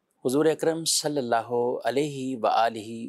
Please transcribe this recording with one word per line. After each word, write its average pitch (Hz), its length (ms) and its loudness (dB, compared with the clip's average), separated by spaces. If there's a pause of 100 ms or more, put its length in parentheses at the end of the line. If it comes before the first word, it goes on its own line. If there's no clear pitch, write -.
(260)
حضور 139 200 2
اکرم 160 400 0
صلی 151 320 0
اللہ 120 680 0
علیہ 131 540 -2
وآلہ 113 720 0